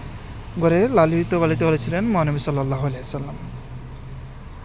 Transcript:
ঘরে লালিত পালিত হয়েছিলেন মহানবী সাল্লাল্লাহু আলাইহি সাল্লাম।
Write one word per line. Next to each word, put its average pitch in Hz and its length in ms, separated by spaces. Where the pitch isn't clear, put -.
ঘরে 170 280
লালিত 170 460
পালিত 165 280
হয়েছিলেন 160 420
মহানবী 160 340
সাল্লাল্লাহু 139 480
আলাইহি 123 180
সাল্লাম। 143 300